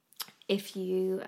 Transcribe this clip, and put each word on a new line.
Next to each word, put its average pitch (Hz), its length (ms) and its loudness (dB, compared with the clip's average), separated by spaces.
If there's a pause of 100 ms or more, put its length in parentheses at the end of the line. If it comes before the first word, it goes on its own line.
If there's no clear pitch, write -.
(480)
if 202 260 2
you, 185 540 0